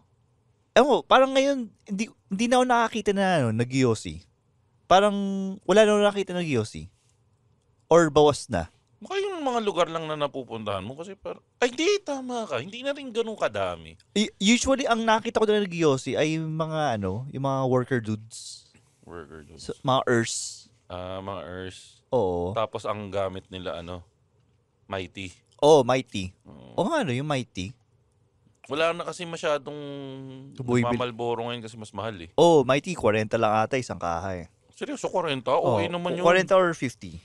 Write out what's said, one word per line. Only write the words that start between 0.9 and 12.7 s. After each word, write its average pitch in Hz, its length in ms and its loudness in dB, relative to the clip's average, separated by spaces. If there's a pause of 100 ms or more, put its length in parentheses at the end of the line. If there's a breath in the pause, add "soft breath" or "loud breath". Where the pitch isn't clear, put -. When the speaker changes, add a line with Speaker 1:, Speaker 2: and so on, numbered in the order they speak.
Speaker 1:
parang 262 320 6
ngayon, 269 320 2 (180)
hindi, 208 220 -4 (240)
hindi 196 160 0
na 254 160 4
ako 254 60 4
nakakita 233 440 2
na, 196 140 2 (160)
ano, 120 100 2
nag-yosi. 117 680 0 (640)
Parang, 202 280 6 (520)
wala 196 160 6
na 214 80 6
ako 208 160 4
nakakita 202 260 -2
na 180 100 -4
nag-yosi. 110 440 -2 (1040)
Or 160 240 6
bawas 147 340 6
na. 87 220 -2 (320)
Speaker 2:
Baka 359 160 -8
yung 392 240 -4
mga 247 240 -2
lugar 170 240 2
lang 165 160 -6
na 156 80 -6
napupuntahan 113 720 -6
mo 120 80 -10
kasi 175 240 -14
par-, - 240 -12 (160)
ay, 247 160 0
hindi, 320 160 0 (160)
tama 247 400 -6
ka. 139 160 -4
Hindi 208 240 -12